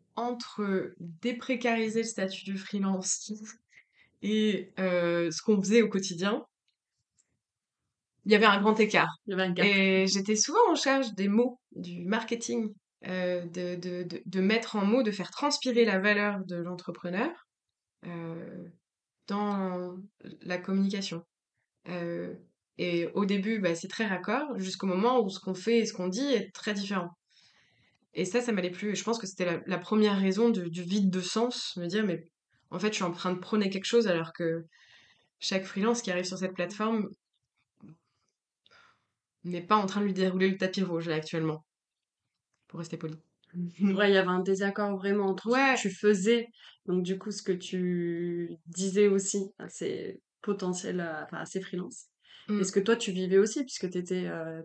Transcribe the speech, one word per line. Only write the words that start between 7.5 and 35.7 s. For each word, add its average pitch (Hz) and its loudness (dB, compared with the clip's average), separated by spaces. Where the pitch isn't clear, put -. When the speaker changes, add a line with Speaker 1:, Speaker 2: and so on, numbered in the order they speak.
Speaker 1:
il 208 4
y - 10
avait 208 8
un 196 6
grand 214 6
écart. 190 4
Speaker 2:
Il 208 -6
y 190 -4
avait 185 0
un 185 0
gap. 175 2
Speaker 1:
Et 190 4
j'étais 196 0
souvent 311 2
en 320 4
charge 262 2
des 190 -2
mots, 240 2
du 175 -10
marketing, 233 -2
euh, 180 -2
de, 180 -6
de, 180 -6
de, 175 -8
de 185 0
mettre 220 2
en 196 2
mots, 233 4
de 214 0
faire 190 -6
transpirer 254 2
la 190 2
valeur 208 2
de 180 -8
l'entrepreneur, 180 -4
euh, 170 -10
dans 190 -4
la 180 -4
communication. 196 -2
Euh, 175 -6
et 170 0
au 202 2
début, 202 0
bah, 175 2
c'est 185 -8
très - -4
raccord, 214 -2
jusqu'au 190 -4
moment 220 4
où 190 -4
ce - -10
qu'on 185 -6
fait 226 2
et 214 4
ce - -8
qu'on 180 -4
dit 226 -2
est 226 0
très - -6
différent. 196 -4
Et 180 -2
ça, 240 0
ça 233 0
m'allait 180 0
plus. 208 -6
Et 214 -2
je - -6
pense 233 0
que 196 -8
c'était 190 -6
la, 170 -2
la 180 -2
première 208 4
raison 196 4
de, 180 0
du 170 -6
vide 190 2
de 185 0
sens, 233 -4
me 175 -6
dire, « 208 0
Mais 165 -4
en 175 -6
fait, 214 0
je 214 0
suis 190 -2
en 170 -2
train 180 -2
de 180 -2
prôner 202 0
quelque 190 -4
chose 233 4
alors 165 0
que 165 -4
chaque 190 -2
freelance 233 0